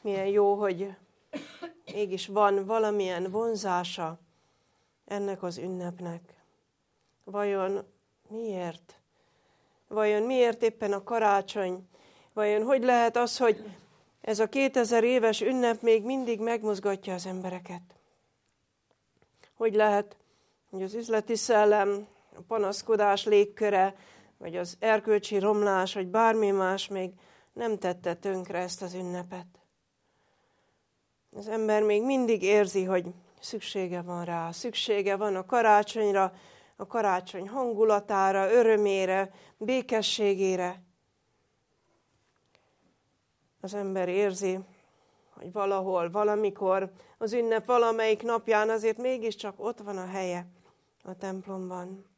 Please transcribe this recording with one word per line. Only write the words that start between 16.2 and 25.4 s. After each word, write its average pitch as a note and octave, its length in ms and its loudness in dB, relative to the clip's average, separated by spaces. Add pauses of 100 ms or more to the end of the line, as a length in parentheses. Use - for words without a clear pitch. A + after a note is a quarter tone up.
megmozgatja G#3 760 -2
az F3+ 120 -8
embereket? F#3 560 -10 (1700)
Hogy A3+ 200 -2
lehet, G#3 420 2 (540)
hogy F#3+ 120 -8
az F#3+ 120 -8
üzleti A3+ 420 -2
szellem, G#3 680 4 (300)
a - 100 -20
panaszkodás G#3 760 0
légköre, G3+ 720 2 (420)
vagy E3 180 -12
az F3+ 220 -8
erkölcsi G#3+ 600 2
romlás, G3 560 2